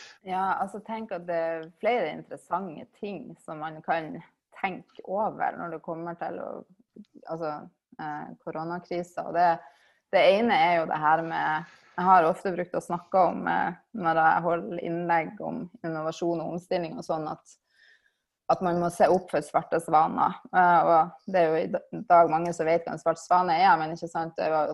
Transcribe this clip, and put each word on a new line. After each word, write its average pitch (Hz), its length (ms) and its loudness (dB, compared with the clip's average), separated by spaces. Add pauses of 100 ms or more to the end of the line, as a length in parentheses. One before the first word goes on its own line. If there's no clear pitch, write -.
(280)
Ja, 185 320 -4
altså 196 240 -8
tenk 220 320 -10
at 175 120 -10
det 170 120 -2
er 165 300 -6 (100)
flere 226 320 0
interessante 165 720 -10 (160)
ting 202 320 -10 (140)
som 156 180 -12
man 156 180 -12
kan 165 360 -4 (420)
tenke - 480 -8
over 196 480 -4
når 165 220 -10
det 156 80 -20
kommer 170 340 -10
til - 240 -8
å, - 60 -10 (840)
altså, 160 220 -6 (460)
eh, 151 260 -10 (180)
koronakrisa. 170 840 -8
Og 165 80 -4
det, 175 100 6 (640)
det 180 120 6 (120)
ene 220 220 2
er 170 240 4
jo 160 100 -4
det 156 80 -2
her 156 240 2
med, 160 480 -4 (240)
jeg 180 120 0
har 180 200 8
ofte 185 280 -2
brukt 175 200 -6
å 170 80 -2
snakke 175 480 2
om, 180 160 -6
eh, 175 320 -2 (160)
når 165 280 2
jeg 170 240 4
holder 170 420 -2
innlegg 170 580 -2
om 165 160 -8 (160)
innovasjon 160 640 -4
og 165 140 -8
omstilling 175 420 -6
og 180 80 -12
sånn, 156 240 -4
at - 260 -18 (920)
at 165 140 2
man 175 160 0
må 175 100 0
se 185 160 4
opp 185 240 2
for 151 140 -2
svarte - 340 -2
svaner. 165 560 2 (160)
Eh, 175 380 6
og 170 420 2
det 185 80 2
er 165 80 6
jo 160 140 2
i 190 100 -4
d-, 175 380 -8
dag 170 240 8
mange 170 220 0
som 160 120 -2
vet 170 160 2
hva 156 140 -8
en - 40 -16
svart 165 200 -2
svane 180 340 2
er, 185 240 6
men 160 160 -4
ikke 170 160 -10
sant, 165 240 -6
det - 100 -2
er 156 60 0
jo 156 100 2 (120)